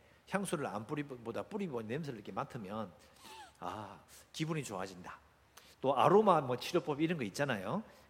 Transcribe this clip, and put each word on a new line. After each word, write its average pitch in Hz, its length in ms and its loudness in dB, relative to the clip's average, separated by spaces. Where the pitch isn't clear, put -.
향수를 180 360 0
안 104 200 -4
뿌리보다 120 560 -6
뿌리고 160 400 -6
냄새를 127 360 -6
이렇게 101 120 -14
맡으면 107 600 -6
아, 165 420 -8
기분이 156 300 -2
좋아진다. 92 560 -6
또 135 160 4
아로마 170 440 8
뭐 127 160 0
치료법 151 440 0
이런 165 180 2
거 127 60 -2
있잖아요. 123 580 0